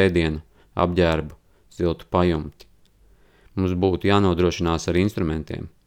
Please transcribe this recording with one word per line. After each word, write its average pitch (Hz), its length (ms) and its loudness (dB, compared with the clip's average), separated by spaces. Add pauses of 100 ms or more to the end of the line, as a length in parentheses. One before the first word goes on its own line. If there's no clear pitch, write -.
ēdienu, 82 380 0 (360)
apģērbu, 82 560 0 (380)
siltu 85 360 -4
pajumti. 82 600 -2 (880)
Mums 92 200 0
būtu 92 320 0
jānodrošinās 87 800 2
ar 85 120 0
instrumentiem, 80 680 -4 (200)